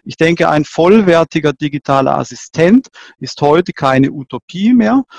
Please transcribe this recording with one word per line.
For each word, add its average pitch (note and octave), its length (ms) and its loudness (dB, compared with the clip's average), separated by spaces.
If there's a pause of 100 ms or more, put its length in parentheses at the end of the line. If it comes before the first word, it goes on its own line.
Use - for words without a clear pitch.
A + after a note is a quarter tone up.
Ich E3 120 -16
denke, E3+ 320 0
ein D#3 160 0
vollwertiger E3 880 0
digitaler C#3 640 -2
Assistent E3 680 0 (320)
ist - 240 -14
heute D#3+ 300 0
keine C3+ 400 0
Utopie F3 600 -6
mehr A#3+ 300 2 (160)